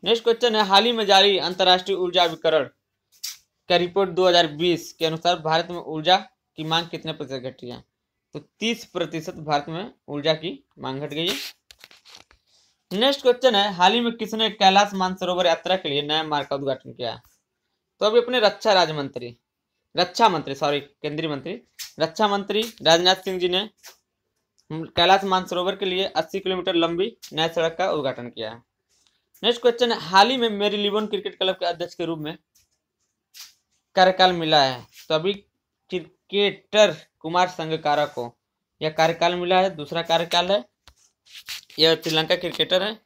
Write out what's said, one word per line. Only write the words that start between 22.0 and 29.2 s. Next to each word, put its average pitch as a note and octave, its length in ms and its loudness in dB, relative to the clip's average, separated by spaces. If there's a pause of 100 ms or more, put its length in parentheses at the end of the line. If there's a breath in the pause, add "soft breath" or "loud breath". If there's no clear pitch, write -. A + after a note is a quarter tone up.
मंत्री G3+ 340 -2 (200)
राजनाथ E3+ 340 4
सिंह F#3 240 -6
जी F3+ 100 0
ने F#3+ 200 -4 (1000)
कैलाश E3+ 520 2
मानसरोवर F#3 520 -2
के G3 100 -6
लिए F#3 200 -2
अस्सी G#3 340 -6
किलोमीटर F#3 360 -4
लंबी E3+ 420 -2 (160)
नई D#3 140 -2
सड़क E3 300 -2
का F#3 140 -2
उद्घाटन C3 360 -6
किया A2+ 240 -12
है। A#2 120 -20 (800)